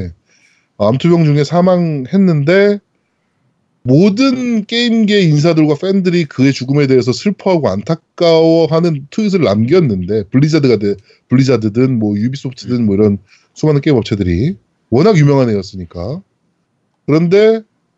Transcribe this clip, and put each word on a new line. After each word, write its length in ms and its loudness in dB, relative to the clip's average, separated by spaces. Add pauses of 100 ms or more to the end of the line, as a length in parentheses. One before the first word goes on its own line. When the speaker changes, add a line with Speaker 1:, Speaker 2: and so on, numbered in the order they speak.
Speaker 1:
음. 60 -14 (680)
Speaker 2:
암투병 460 2
중에 200 0
사망했는데, 1400 0 (1040)
모든 800 0
게임계 560 0
인사들과 600 2
팬들이 440 -2
그의 280 0
죽음에 340 -2
대해서 260 2
슬퍼하고 560 -2
안타까워하는 1400 0
트윗을 320 -2
남겼는데, 880 0
블리자드가 480 2
되-, 180 -4 (320)
블리자드든 720 0
뭐 180 -2
유비소프트든 600 -6
Speaker 1:
음. 80 -2
Speaker 2:
뭐 100 0
이런 220 2 (340)
수많은 300 0
게임 140 0
업체들이 600 -2 (340)
워낙 280 2
유명한 320 2
애였으니까. 720 -8 (840)
그런데, 560 2 (360)